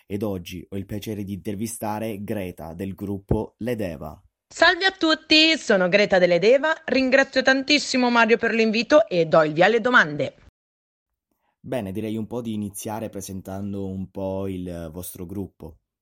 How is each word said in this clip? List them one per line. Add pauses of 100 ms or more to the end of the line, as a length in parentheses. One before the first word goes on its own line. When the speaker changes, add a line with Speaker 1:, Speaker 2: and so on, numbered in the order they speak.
Speaker 1:
ed
oggi
ho
il
piacere
di
intervistare
Greta
del
gruppo
Ledeva. (260)
Speaker 2:
Salve
a
tutti,
sono
Greta
delle
Deva, (140)
ringrazio
tantissimo
Mario
per
l'invito
e
do
il
via
alle
domande. (1200)
Speaker 1:
Bene,
direi
un
po'
di
iniziare
presentando
un
po'
il
vostro
gruppo. (240)